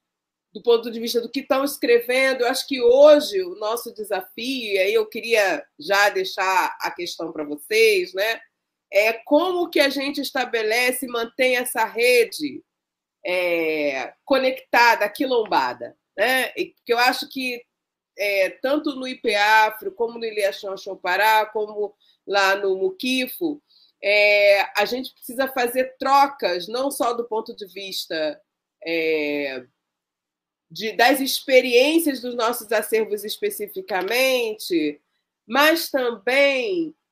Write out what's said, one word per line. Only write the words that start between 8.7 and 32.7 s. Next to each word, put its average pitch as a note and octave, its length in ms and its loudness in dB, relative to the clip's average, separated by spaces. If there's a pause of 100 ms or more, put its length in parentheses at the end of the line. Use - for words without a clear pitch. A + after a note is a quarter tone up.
É G#3+ 220 4
como F4 540 0
que E4+ 120 2
a C#4+ 80 4
gente C#4 320 -4
estabelece B3 840 -2
e - 20 -12
mantém B3 480 0
essa B3 280 -2
rede, G#3+ 800 0 (640)
é, D#3 880 -2 (100)
conectada, B3+ 800 2
aquilombada, F3 920 -2 (200)
né? A#3+ 400 0
E F3 100 -4 (180)
que A#3 80 -2
eu A#3 60 2
acho C4 300 0
que, B3+ 320 -8 (560)
é, G3 320 0
tanto C#4+ 460 -4
no B3+ 140 -8
ipeafro, G#3+ 840 2
como A#3 280 -6
no A3+ 60 -6
Ilha G#3 280 -2
Xanxon G3 440 -10
Pará, G#3 500 2
como G#3 480 -6 (320)
lá G3 300 2
no G3 200 -2
Muquifo, F#3+ 880 -4 (400)
é, G3+ 600 4 (180)
a G#3 40 2
gente B3 280 -6
precisa C4 360 -6
fazer B3+ 500 -2
trocas, C4+ 680 2
não B3+ 240 -4
só B3 220 -2
do A#3 120 -6
ponto A3 300 -6
de G#3 120 -16
vista, F3+ 760 -8 (440)
é, D3 800 -2 (1080)
de, G3+ 220 -8
das B3 280 2
experiências C4 1000 2
dos A#3+ 140 -8
nossos A#3 380 -2